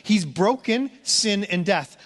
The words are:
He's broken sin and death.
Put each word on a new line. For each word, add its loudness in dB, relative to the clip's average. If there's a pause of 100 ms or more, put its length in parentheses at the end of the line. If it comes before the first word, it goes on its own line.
He's 2
broken 0 (100)
sin 0
and -2
death. -2